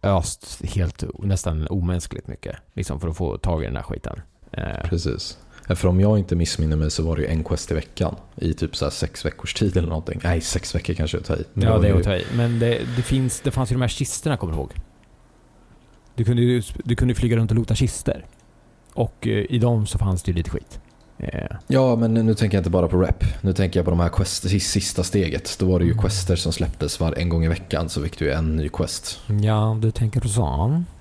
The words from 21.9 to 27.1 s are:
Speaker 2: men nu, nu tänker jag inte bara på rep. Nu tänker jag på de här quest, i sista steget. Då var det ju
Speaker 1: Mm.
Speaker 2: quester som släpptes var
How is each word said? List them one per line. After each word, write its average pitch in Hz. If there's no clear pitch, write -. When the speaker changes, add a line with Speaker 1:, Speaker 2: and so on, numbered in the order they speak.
Speaker 2:
men 113
nu, 113
nu 110
tänker 104
jag -
inte 87
bara 90
på 90
rep. -
Nu 95
tänker 92
jag 82
på 87
de 85
här 87
quest, -
i 95
sista -
steget. -
Då 101
var 92
det 87
ju 98
Speaker 1:
Mm. 110
Speaker 2:
quester 95
som 80
släpptes -
var 80